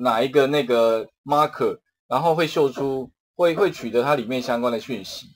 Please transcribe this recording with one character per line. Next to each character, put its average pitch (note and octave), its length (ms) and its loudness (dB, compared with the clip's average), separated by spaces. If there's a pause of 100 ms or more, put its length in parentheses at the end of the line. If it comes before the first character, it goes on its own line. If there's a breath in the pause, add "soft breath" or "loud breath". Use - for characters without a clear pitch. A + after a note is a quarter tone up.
哪 A#2+ 200 0
一 C3+ 60 0
个 C#3 200 4
那 D3 160 0
个 A2+ 440 2 (160)
marker， D3 540 0 (320)
然 C3 120 0
后 D#3+ 140 2
会 E3 100 0
秀 D3+ 240 0
出， C3 400 -6 (260)
会， E3+ 200 2
会 F#3 160 2
取 A#2+ 180 -10
得 A#2+ 140 2
它 D3 120 2
里 A#2+ 100 -2
面 B2+ 160 -4
相 B2 180 -2
关 A#2+ 140 0
的 A2+ 40 -2
讯 G#2 280 -8
息。 - 300 -16